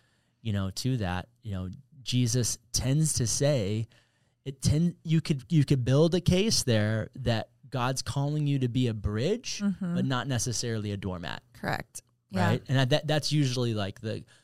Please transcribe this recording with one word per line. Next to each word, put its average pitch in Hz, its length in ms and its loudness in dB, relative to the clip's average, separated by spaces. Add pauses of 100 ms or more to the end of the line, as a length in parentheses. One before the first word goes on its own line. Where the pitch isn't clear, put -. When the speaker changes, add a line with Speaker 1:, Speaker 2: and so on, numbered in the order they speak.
(420)
Speaker 1:
you 113 100 -2
know, 95 180 -2
to 127 280 -4
that. 90 300 -4 (140)
You 104 100 -10
know, 92 180 -6 (320)
Jesus 123 560 0 (140)
tends 147 420 0
to 123 120 0
say, 113 600 0 (560)
it 139 180 -12
tend-, 165 420 2
you 160 160 2
could, 143 280 -2
you 151 160 4
could 131 200 2
build 151 300 4
a 180 60 2
case 185 420 4
there 110 540 2
that 120 320 -2 (220)
God's 127 320 -2
calling 147 440 -2
you 143 120 2
to 127 100 2
be 123 200 2
a 113 60 -2
bridge, 110 680 -2
Speaker 2:
Mm-hmm. 180 300 -2
Speaker 1:
but 180 100 0
not 127 240 -2
necessarily 113 640 -2
a 101 40 -2
doormat. 87 460 -8 (120)
Speaker 2:
Correct. - 480 -8 (280)
Yeah. 95 180 0
Speaker 1:
Right? 117 200 2
And 131 120 2
I, 135 60 4
that, 147 200 0
that's 147 260 0
usually, 127 420 2
like, 101 260 -4
the, 107 240 -6 (200)